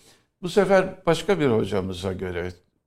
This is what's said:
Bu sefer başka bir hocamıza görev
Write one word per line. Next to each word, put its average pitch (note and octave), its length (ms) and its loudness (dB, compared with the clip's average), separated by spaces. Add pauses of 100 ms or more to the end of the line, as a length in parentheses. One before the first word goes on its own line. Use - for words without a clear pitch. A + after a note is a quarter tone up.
(420)
Bu F#3 60 -6
sefer F#3+ 380 4 (200)
başka E3 340 0
bir D3 60 2
hocamıza F#2+ 640 -2
görev F2+ 380 -6 (360)